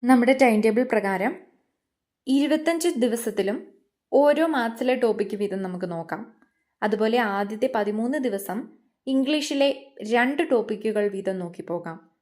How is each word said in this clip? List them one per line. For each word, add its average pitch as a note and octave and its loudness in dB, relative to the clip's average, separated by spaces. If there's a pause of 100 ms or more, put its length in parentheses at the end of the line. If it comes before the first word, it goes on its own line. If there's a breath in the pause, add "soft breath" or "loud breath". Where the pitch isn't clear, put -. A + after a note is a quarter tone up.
നമ്മുടെ B3 6
ടൈം A3+ 6
ടേബിൾ A3 4
പ്രകാരം G#3 -2 (800)
ഇരുപത്തഞ്ച് D#4 2 (100)
ദിവസത്തിലും A3 -2 (400)
ഓരോ D4 4
മാത്സിലെ B3+ -2
ടോപ്പിക്ക് G#3+ -2
വീതം G3 -4
നമുക്ക് F3+ -6
നോക്കാം. E3 -8 (480)
അതുപോലെ G#3+ 0
ആദ്യത്തെ G#3+ -2
പതിമൂന്ന് A3 -2
ദിവസം G#3+ -6 (300)
ഇംഗ്ലീഷിലെ C#4 0 (160)
രണ്ട് C4+ 2
ടോപ്പിക്കുകൾ G#3+ 0
വീതം F#3+ -4
നോക്കി F3 -10
പോകാം. E3+ -10 (100)